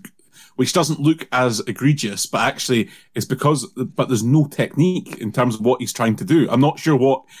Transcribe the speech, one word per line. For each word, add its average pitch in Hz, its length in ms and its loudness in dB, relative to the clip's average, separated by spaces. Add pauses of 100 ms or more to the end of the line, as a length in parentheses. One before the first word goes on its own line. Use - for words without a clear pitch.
(580)
which 127 160 0
doesn't - 260 0
look 160 320 0
as 123 300 0
egregious, 123 640 -2
but 110 160 -4
actually 117 480 -2 (260)
it's 110 100 -4
because, 147 400 0 (120)
but 127 320 -4
there's 117 140 0
no 143 240 4
technique - 720 -2
in 110 120 -6
terms 123 240 0
of 107 60 -10
what 107 180 2
he's - 140 -8
trying 113 240 0
to - 80 -8
do. 151 240 2
I'm 120 120 2
not 143 180 2
sure 156 180 2
what 131 260 2 (160)